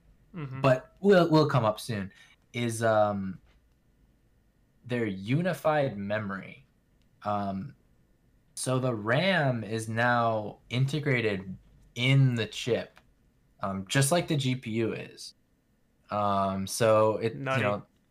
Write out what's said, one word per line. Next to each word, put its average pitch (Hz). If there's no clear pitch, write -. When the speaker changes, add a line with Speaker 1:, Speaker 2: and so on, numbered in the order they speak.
Speaker 1:
Mm-hmm. 135
Speaker 2:
but 131
we'll, 185
we'll 156
come 123
up 107
soon, 101
is, 117
um, 104
their 120
unified 135
memory. 101
Um, 101
so 131
the 127
ram 131
is 110
now 113
integrated 120
in 131
the 113
chip, -
um, 98
just 135
like 175
the 131
G 127
P 127
U 110
is. -
Um, 98
so 110
it, 113
Speaker 1:
Nutty. 135
Speaker 2:
you 104
know, 101